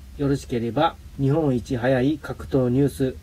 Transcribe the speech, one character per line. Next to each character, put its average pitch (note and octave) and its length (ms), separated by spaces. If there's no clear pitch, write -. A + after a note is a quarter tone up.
よ C#3+ 100
ろ C#3 80
し - 120
け A#2+ 120
れ A2+ 120
ば、 D#3 240
日 C3+ 100
本 D3 260
一 B2 220
早 B2+ 240
い D3 200
格 - 260
闘 B2+ 220
ニ B2+ 120
ュ C#3+ 40
ー C3+ 40
ス C3 340